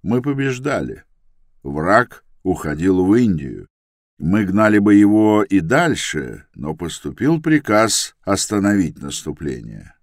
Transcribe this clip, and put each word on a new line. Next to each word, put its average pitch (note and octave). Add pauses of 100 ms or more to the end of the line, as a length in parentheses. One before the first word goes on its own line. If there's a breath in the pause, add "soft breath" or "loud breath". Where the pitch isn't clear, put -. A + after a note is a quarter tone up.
Мы B2
побеждали. C3+ (580)
Враг — E2 (180)
уходил F2+
в G2+
Индию. C#2 (500)
Мы G2
гнали G#2
бы G#2
его G#2+
и G2
дальше, D#2+
но D2+
поступил E2+
приказ A2
остановить G2
наступление. B1+